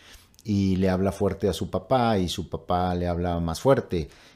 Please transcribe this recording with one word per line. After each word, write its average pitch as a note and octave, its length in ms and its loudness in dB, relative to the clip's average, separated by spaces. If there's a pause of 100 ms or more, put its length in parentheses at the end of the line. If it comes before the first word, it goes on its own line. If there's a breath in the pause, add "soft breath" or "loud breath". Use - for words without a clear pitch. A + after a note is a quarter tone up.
(440 loud breath)
y G2 320 2
le F#2+ 140 2
habla F#2+ 240 0
fuerte G2 340 -2
a F2+ 60 2
su F2 160 -6
papá A2+ 500 0
y F2+ 80 0
su E2 220 -6
papá F2+ 440 -2
le F2 140 -2
habla F2 320 -2
más E2 220 -4
fuerte B2+ 480 2 (260 loud breath)